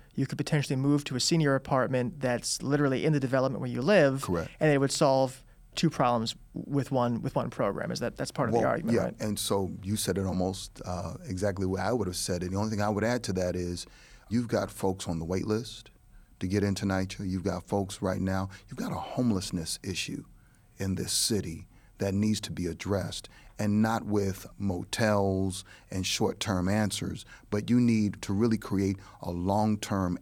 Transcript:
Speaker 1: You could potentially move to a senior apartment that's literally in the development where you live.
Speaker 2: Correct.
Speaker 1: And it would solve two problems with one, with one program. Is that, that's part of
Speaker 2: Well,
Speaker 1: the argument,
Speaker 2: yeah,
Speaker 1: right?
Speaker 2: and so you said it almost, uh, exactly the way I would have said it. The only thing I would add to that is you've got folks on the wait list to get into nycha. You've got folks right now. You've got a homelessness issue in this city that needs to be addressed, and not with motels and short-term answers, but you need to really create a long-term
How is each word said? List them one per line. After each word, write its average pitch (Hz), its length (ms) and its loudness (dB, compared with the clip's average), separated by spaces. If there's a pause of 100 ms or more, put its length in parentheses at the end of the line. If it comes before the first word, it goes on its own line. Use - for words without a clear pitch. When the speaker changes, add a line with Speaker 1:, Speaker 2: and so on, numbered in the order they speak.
(140)
Speaker 1:
You 135 120 0
could - 120 -4
potentially 143 380 0
move 143 280 2
to 131 120 -6
a 123 40 -2
senior 151 340 4
apartment 127 680 0
that's 123 420 -2
literally 135 420 2
in 156 80 4
the 147 80 2
development 131 400 0
where 127 100 -6
you 120 100 -4
live. 139 420 6
Speaker 2:
Correct. 85 360 -2
Speaker 1:
And 156 140 6
it 143 60 4
would 135 140 2
solve 135 500 4 (340)
two 165 140 4
problems 120 440 2 (180)
with 139 380 -2
one, 123 320 2
with - 140 -4
one 120 140 -2
program. 113 420 -2
Is 127 80 -6
that, 117 160 -4
that's - 160 -6
part 127 160 -2
of 110 60 2
Speaker 2:
Well, 117 80 4
Speaker 1:
the - 60 4
argument, 117 280 2
Speaker 2:
yeah, 92 80 2
Speaker 1:
right? - 160 -6
Speaker 2:
and 107 180 -2
so 98 320 0 (140)
you 98 100 -2
said 98 240 0
it 98 60 0
almost, 92 600 -4
uh, 90 300 -6 (120)
exactly 98 380 -2
the 92 40 2
way 92 140 0
I 101 100 2
would 113 160 0
have 90 80 -4
said 87 260 -2
it. 90 80 -4
The 95 60 -2
only 107 140 0
thing 104 100 -2
I 104 80 2
would 104 160 0
add 120 200 0
to - 100 -4
that 90 200 0
is 87 320 -4 (440)
you've 117 180 0
got 101 220 0
folks 95 360 -2
on 85 120 -2
the 82 80 -6
wait 92 200 -2
list 113 440 -4 (500)
to 95 60 -2
get 98 180 2
into 101 220 0
nycha. 95 420 -2
You've 90 160 -2
got 90 220 -4
folks 98 340 -2
right 95 200 0
now. 95 280 0 (200)
You've 131 100 -14
got - 120 -6
a 90 60 -4
homelessness 92 840 -2
issue - 420 -6 (540)
in 95 160 0
this - 180 -4
city 90 540 -2 (320)
that 98 160 0
needs 104 260 2
to - 120 -8
be 87 140 -4
addressed, 92 640 -4 (300)
and 104 220 2
not 110 240 2
with 101 420 0 (120)
motels 98 1080 2 (260)
and 95 160 -4
short-term 92 600 0
answers, 101 560 -2 (240)
but 104 220 -2
you 123 100 6
need 110 400 2
to - 140 -4
really 110 240 2
create 98 400 0 (240)
a 90 80 -6
long-term 98 920 0